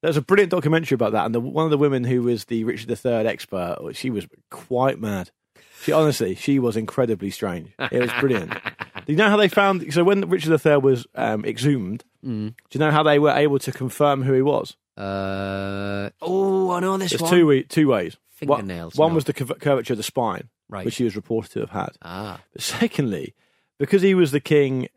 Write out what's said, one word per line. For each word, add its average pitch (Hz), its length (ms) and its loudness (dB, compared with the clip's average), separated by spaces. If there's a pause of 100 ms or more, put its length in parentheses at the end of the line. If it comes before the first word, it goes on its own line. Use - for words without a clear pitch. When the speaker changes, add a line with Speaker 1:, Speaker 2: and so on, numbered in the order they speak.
Speaker 1:
There's 151 140 0
a 147 60 0
brilliant 190 280 2
documentary 160 440 2
about 117 180 0
that, 101 140 0
and 113 80 -4
the, 117 60 0
one 147 260 -2
of 156 40 0
the 147 80 2
women 135 260 2
who 127 180 0
was 120 240 -2
the 113 180 -2
Richard 113 240 -6
the 117 80 -4
third 117 300 -2
expert, 90 520 -6 (160)
she - 140 -8
was 104 180 -4 (240)
quite 127 500 -2
mad. 101 300 -6 (520)
She, 151 100 -2
honestly, 147 420 2
she 139 240 0
was 120 180 0
incredibly 110 540 -2
strange. 87 420 -8 (180)
It 123 100 0
was 120 200 -2
brilliant. 113 320 0
Speaker 2:
<laughs> - 540 -12
Speaker 1:
Do 147 60 -2
you 156 40 0
know 208 120 4
how 208 80 4
they 208 120 4
found, 190 440 0
so 170 120 4
when 196 240 2
Richard 165 220 0
the 160 80 4
third 147 220 4
was, 131 340 2
um, 110 300 -2
exhumed, 113 600 -2 (200)
Speaker 2:
Mm. 107 300 -6 (140)
Speaker 1:
do - 100 -8
you - 20 0
know 156 100 2
how 156 120 4
they 151 160 4
were 147 140 4
able 139 260 2
to 131 140 -6
confirm 135 500 0
who 135 120 0
he 131 80 2
was? - 340 -2 (200)
Speaker 2:
Uh, 98 1120 -6 (100)
oh, 190 520 0
I 175 80 -2
know 190 180 0
this 190 140 -4
Speaker 1:
There's 165 100 -2
Speaker 2:
one. 165 80 0
Speaker 1:
two 175 160 8
we-, 143 180 4
two 156 240 2
ways. 95 300 -2 (240)
One, 143 180 0
Speaker 2:
Fingernails, 85 360 -10
Speaker 1:
one 156 140 4
Speaker 2:
no. 165 40 -2
Speaker 1:
was 156 100 0
the 151 100 -4
curv-, 127 260 -6
curvature 131 340 0
of - 40 -10
the 110 40 -6
spine, 110 460 -4 (200)
Speaker 2:
Right. 98 160 -12
Speaker 1:
which 113 120 -4
he 127 80 0
was 107 120 0
reported 110 360 -6
to - 80 -6
have 110 100 -6
had. - 200 -6 (120)
Speaker 2:
Ah. 92 380 -12 (120)
Speaker 1:
But - 100 -16
secondly, 113 720 -2 (440)
because 175 240 2
he 190 120 6
was 170 180 4
the 143 80 0
king 135 560 2